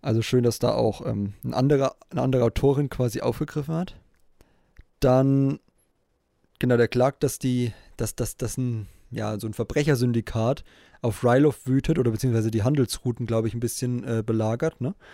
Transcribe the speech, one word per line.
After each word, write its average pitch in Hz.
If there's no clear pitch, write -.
Also 113
schön, 123
dass 117
da 117
auch, 113
ähm, 104
ein 123
anderer, 135
eine -
andere 127
Autorin 135
quasi 123
aufgegriffen 147
hat. 175
Dann, 135
genau, 123
der 117
klagt, 123
dass 135
die, 123
dass, -
dass, -
dass 113
ein, 120
ja, 110
so 110
ein 107
Verbrechersyndikat 123
auf 110
Ryloth 131
wütet 135
oder 120
beziehungsweise 113
die 107
Handelsrouten, 127
glaub 113
ich, 104
ein 120
bisschen, 123
äh, 113
belagert, 113
ne? 143